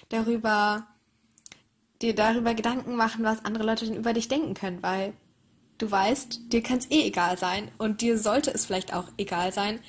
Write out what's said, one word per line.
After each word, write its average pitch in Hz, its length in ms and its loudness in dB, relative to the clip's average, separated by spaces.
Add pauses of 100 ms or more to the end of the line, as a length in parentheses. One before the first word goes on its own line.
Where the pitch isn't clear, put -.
darüber, 220 800 0 (1120)
dir 226 140 2
darüber 226 380 4
Gedanken 240 420 -2
machen, 226 300 0
was 220 180 0
andere 220 220 -2
Leute 220 200 0
denn 220 120 -4
über 226 160 0
dich 226 160 -2
denken 277 240 0
können, 185 280 -6
weil 190 320 -2 (680)
du 220 100 -2
weißt, 202 640 0
dir 233 80 6
kann's 247 300 -2
eh 294 140 6
egal 180 320 0
sein 190 400 -4
und 214 240 -2
dir 233 160 4
sollte 220 340 2
es - 140 -2
vielleicht 185 280 -4
auch 180 140 -4 (100)
egal 185 340 -2
sein, 208 380 -2